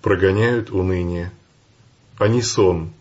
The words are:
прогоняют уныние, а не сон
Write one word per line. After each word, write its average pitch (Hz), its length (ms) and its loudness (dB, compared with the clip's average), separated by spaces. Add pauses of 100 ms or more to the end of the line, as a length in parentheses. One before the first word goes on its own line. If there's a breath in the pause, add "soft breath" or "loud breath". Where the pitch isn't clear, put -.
прогоняют 101 680 2
уныние, 90 600 -4 (880)
а 104 80 2
не 117 160 2
сон 90 480 0 (100)